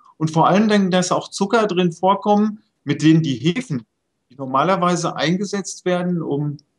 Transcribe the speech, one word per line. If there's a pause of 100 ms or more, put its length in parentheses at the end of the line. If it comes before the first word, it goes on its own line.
(160)
und
vor
allen
Dingen,
dass
auch
Zucker
drin
vorkommen, (220)
mit
denen
die
Hefen, (460)
die
normalerweise
eingesetzt
werden,
um, (200)